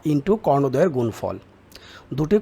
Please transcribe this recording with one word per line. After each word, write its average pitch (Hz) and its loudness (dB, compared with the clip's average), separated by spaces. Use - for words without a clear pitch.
into 151 0
কর্ণদ্বয়ের 139 2
গুণফল। 110 -4
দুটি 156 2